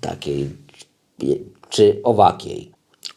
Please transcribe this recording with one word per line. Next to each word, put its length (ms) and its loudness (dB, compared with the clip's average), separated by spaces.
takiej, 480 -6
je-, 200 -2
czy 340 4
owakiej, 680 0